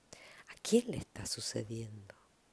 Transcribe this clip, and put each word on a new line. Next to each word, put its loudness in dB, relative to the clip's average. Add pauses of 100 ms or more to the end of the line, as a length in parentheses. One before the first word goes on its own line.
(500)
¿A -14
quién 6
le 0
está -6
sucediendo? -4 (380)